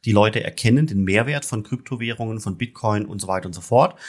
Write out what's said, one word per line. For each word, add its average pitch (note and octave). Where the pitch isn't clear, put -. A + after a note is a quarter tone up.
Die A2
Leute G#2+
erkennen C3+
den G2
Mehrwert A#2
von A2
Kryptowährungen, A#2
von F#2+
Bitcoin G#2+
und G2+
so G2
weiter F#2+
und F2
so F2
fort C3